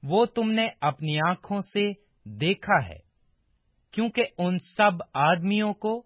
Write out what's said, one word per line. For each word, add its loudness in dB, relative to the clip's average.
वो 2
तुमने 0
अपनी -2
आंखों -4
से -2
देखा 0
है, -14
क्योंकि -2
उन 0
सब 0
आदमियों 2
को -4